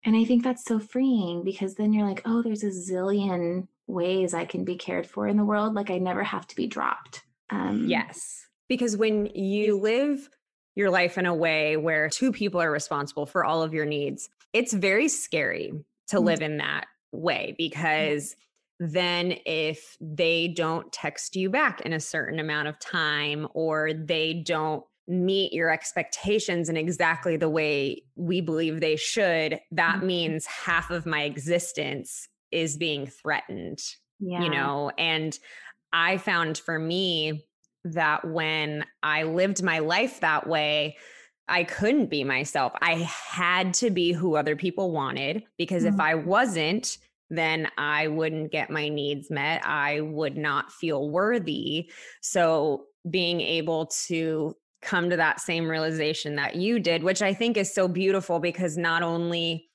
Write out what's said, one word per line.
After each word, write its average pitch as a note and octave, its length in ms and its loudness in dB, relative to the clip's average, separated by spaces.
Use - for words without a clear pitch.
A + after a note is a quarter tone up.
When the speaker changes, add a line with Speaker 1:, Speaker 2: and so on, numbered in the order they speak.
Speaker 1:
And A3 120 6
I A3+ 80 6
think A#3+ 200 4
that's B3+ 200 0
so A3 140 2
freeing, G#3+ 640 2
because F#3+ 300 -2
then G#3+ 180 2
you're G#3 140 4
like, G3 180 -2
"Oh, A3+ 180 2
there's G#3+ 220 -2
a G#3 40 2
zillion F#3 1000 0
ways F#3 460 0
I E3+ 140 -2
can F#3 180 -4
be F3+ 120 -4
cared F3+ 300 -4
for G#3 220 -4
in G#3 80 4
the G#3 80 4
world. G#3+ 300 2
Like, G3+ 160 -2
I F#3 80 0
never F3+ 240 0
have - 240 -4
to - 100 -12
be E2 100 -2
dropped." - 560 -4
Um, G3+ 360 -2
Speaker 2:
Yes. - 540 -4
Because B3 300 0
when G#3+ 380 2
you G3+ 440 2
live C4+ 500 0
your G3 160 2
life F3+ 280 2
in F3+ 80 2
a F3 80 2
way D#3 420 2
where D#3 320 2
two B3 240 0
people F#3 300 0
are D#3+ 80 2
responsible D3 560 -2
for E3+ 180 0
all E3 180 2
of D#3+ 120 -2
your D3+ 100 0
needs, C#3+ 460 -4
it's B3 180 2
very G3+ 340 4
scary C3 640 -2
to G3+ 80 0
Speaker 1:
Mm. - 80 4
Speaker 2:
live D#3+ 160 4
in D3+ 160 -2
that D3 300 -4
way, - 460 -2
because D#3 760 0
Speaker 1:
Yeah. E3+ 80 -4
Speaker 2:
then F3 560 0
if D#3 560 -4
they E3 480 2
don't E3 440 -2
text - 440 -6
you F#3 140 0
back B3+ 320 0
in E3 100 -2
a D#3 80 0
certain D#3 400 -4
amount D3+ 280 -2
of D3+ 100 -8
time, D3+ 760 -2
or D#3 400 0
they D#3+ 420 0
don't D#3 500 -2
meet F#3 460 2
your E3 180 2
expectations F3 1000 -2
in E3 80 0
exactly E3 580 0
the D#3+ 140 2
way D3 520 0
we F3 240 0
believe D#3+ 400 -2
they D#3 160 2
should, D#3+ 640 0
that E3 260 2
Speaker 1:
Mm-hmm. F#3 80 -2
Speaker 2:
means E3 400 0
half - 440 -2
of E3 140 -4
my D3+ 200 0
existence D3 1040 -4
is D#3+ 280 -2
being D3+ 280 -2
threatened, - 760 -6
Speaker 1:
Yeah. F3 220 -2
Speaker 2:
you E3+ 60 2
know? C#3+ 480 0
And D#3+ 420 0
I E3+ 240 2
found E3+ 420 0
for D#3+ 200 -4
me D#3+ 680 0
that D#3+ 400 0
when D#3 580 -2
I D3+ 220 2
lived F#3 380 2
my D#3+ 180 2
life F#3 400 0
that D#3 260 2
way, D3+ 500 0
I F3 160 2
couldn't A3 420 2
be C#3+ 180 -2
myself. C3+ 560 0
I E3+ 140 2
had F3 800 0
to A#3+ 160 2
be F3 220 2
who E3 240 2
other D3 200 2
people F3+ 340 -2
wanted, C#3 540 -2
because E3+ 260 0
if G#3 120 4
Speaker 1:
Mm. F#3 40 2
Speaker 2:
I D#3 140 4
wasn't, F#3 840 2
then D#3+ 480 0
I D3+ 320 0
wouldn't D#3 440 -2
get D#3 180 -4
my D3+ 180 -2
needs D3 420 -4
met. D3+ 360 0
I D3 340 0
would D3+ 380 -4
not D3 340 -2
feel D3 380 -2
worthy. E3 800 -2
So D#3 640 2
being F3 320 0
able D#3+ 440 0
to D#3+ 500 -2
come F3 300 0
to F3 60 2
that D#3+ 240 2
same E3 280 -2
realization D3+ 680 -2
that C#3+ 200 -2
you G#3+ 220 2
did, F3 240 2
which F#3 200 2
I G3 120 2
think A3+ 240 0
is G3 140 0
so F#3 160 2
beautiful, F#3 520 2
because F3 380 -2
not E3+ 240 2
only E3+ 720 -2